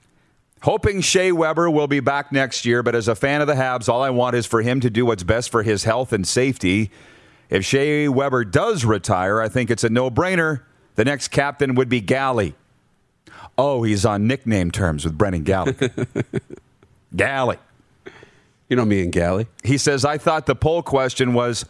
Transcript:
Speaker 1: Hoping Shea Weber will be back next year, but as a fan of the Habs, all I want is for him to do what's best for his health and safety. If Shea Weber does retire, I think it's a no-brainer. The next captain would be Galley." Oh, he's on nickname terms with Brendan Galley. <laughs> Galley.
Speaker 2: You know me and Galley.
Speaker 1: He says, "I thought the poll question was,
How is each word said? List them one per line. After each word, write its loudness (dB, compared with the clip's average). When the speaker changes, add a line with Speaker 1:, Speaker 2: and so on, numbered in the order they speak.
Speaker 1:
Hoping 0
Shea 2
Weber 0
will 2
be 0
back -2
next -2
year, 2
but 0
as -2
a 2
fan 0
of 0
the 2
Habs, -2
all 2
I 0
want 0
is 0
for 0
him 0
to 2
do 0
what's 0
best -2
for 0
his 0
health -2
and 0
safety. 0
If 0
Shea 0
Weber 0
does 0
retire, 0
I -2
think -2
it's -2
a 2
no-brainer. 0
The 2
next -4
captain 0
would 2
be 0
Galley." -2
Oh, 2
he's 2
on 2
nickname 0
terms 0
with -4
Brendan 0
Galley. 0
<laughs> -20
Galley. 0
Speaker 2:
You 0
know 2
me 2
and -4
Galley. 0
Speaker 1:
He 2
says, 0
"I 0
thought 0
the 2
poll 0
question 0
was, 0